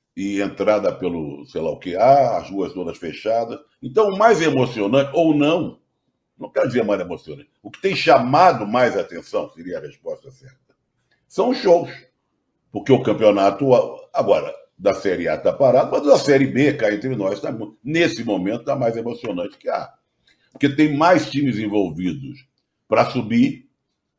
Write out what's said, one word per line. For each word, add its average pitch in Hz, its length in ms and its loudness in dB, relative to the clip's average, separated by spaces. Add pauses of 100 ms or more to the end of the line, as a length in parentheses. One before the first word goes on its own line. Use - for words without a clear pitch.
(160)
e 98 260 -4
entrada 98 520 0
pelo 76 520 -8
sei - 140 -10
lá 80 120 -4
o 82 80 -8
quê, 87 160 -8
ah, 123 420 4
as 82 120 -8
ruas 92 240 -4
todas 85 240 -8
fechadas. 113 640 -6 (220)
Então, 196 280 0
o 190 80 -4
mais 208 240 4
emocionante, 131 720 0
ou 160 200 2
não, 147 460 0 (580)
não - 120 -16
quero 107 180 0
dizer 113 180 0
mais 101 160 -2
emocionante, 78 480 -12 (120)
o - 100 -18
que - 100 -20
tem 190 140 -2
chamado 139 680 4
mais 113 320 2
atenção, 82 520 -6
seria 85 280 -12
a 76 40 -10
resposta 76 500 -14
certa, - 440 -20 (520)
são - 220 -2
os 262 80 0
shows. 170 320 4 (840)
Porque 107 200 -2
o 127 120 6
campeonato, 101 640 2 (460)
agora, - 400 0 (240)
da 95 160 0
Série 87 340 -2
A 78 100 -2
tá - 140 0
parado, 135 400 2
mas - 140 -2
da 139 120 6
Série 139 300 2
B, 135 260 0
cá 104 200 -2
entre 127 220 -6
nós, 98 240 -4
tá - 120 -6
mu-, 110 320 -12
nesse 156 400 -2
momento 104 420 -4
tá 139 100 -2
mais 117 200 -2
emocionante 113 600 -8
que - 120 -10
a. - 240 -8 (580)
Porque - 160 -2
tem 147 300 0
mais 170 340 2
times 131 260 -2
envolvidos 87 880 -4 (400)
pra 113 240 2
subir, 117 600 -2 (500)